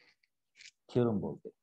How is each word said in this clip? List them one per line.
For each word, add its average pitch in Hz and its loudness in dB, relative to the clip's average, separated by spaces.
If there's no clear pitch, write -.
Theorem 117 4
बोलते 78 -6
हैं। - -18